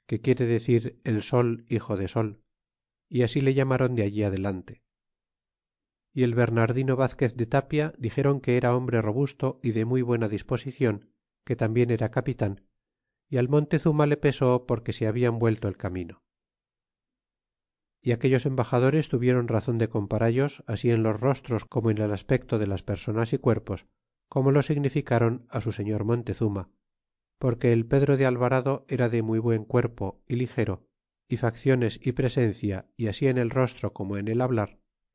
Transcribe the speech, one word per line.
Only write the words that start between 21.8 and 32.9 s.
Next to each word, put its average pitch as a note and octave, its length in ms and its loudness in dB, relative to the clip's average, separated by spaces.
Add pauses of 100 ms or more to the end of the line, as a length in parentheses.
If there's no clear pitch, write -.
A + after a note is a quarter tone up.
en G#2+ 60 0
el G#2 140 -2
aspecto A#2 480 -2
de G#2 80 -2
las G2 160 -4
personas A2 500 -4
y B2+ 40 0
cuerpos, G#2 500 -2 (400)
como C#3 240 2
lo C#3+ 100 4
significaron C3 880 0
a B2 120 -6
su A2 100 -4
señor G#2+ 320 -4
Montezuma, A2 680 -2 (680)
porque A#2+ 340 2
el A2+ 120 2
Pedro C#3 320 4
de C3+ 80 2
Alvarado B2+ 600 0
era B2 220 0
de A2+ 120 0
muy A2+ 180 0
buen A2+ 260 0
cuerpo A#2 600 -2
y - 80 -4
ligero, A2+ 520 -4 (400)
y A#2+ 100 -4
facciones B2 640 0
y C3 100 -2
presencia, A2 840 -2